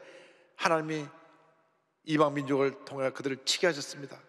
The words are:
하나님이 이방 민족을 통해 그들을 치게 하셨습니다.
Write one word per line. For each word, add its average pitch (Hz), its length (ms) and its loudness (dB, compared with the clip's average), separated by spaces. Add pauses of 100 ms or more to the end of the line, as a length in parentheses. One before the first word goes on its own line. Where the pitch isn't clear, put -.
(560)
하나님이 156 500 0 (960)
이방 151 300 4
민족을 139 500 0
통해 135 260 -2
그들을 131 360 -6
치게 - 220 2
하셨습니다. 143 600 -6